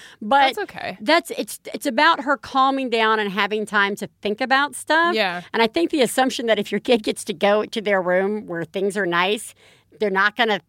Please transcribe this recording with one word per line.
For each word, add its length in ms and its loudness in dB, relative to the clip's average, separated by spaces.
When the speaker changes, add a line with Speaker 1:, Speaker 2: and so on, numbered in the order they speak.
Speaker 1:
But 340 2
Speaker 2:
That's 40 -12
okay. 420 -8
Speaker 1:
that's, 300 2
it's, 280 -8
it's 120 -8
about 360 2
her 160 0
calming 540 0
down 280 2
and 100 -2
having 360 -2
time 320 0
to 100 -8
think 180 -4
about 360 0
stuff. 400 0
Speaker 2:
Yeah. 260 -2
Speaker 1:
And 100 0
I 60 4
think 240 0
the 100 2
assumption 440 0
that 140 2
if 120 -4
your 80 -2
kid 240 2
gets 220 -6
to 80 -6
go 320 2
to 160 -8
their 200 0
room 460 0
where 160 -6
things 320 -4
are 120 -2
nice, 460 -2
they're 100 0
not 280 0
gonna 320 0